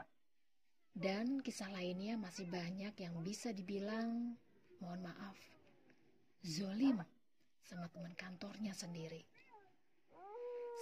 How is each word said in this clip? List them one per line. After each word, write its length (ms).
Dan 480
kisah 320
lainnya 400
masih 320
banyak 480
yang 220
bisa 240
dibilang, 880
mohon 240
maaf, 380
zolim 560
sama 240
teman 240
kantornya 600
sendiri. 480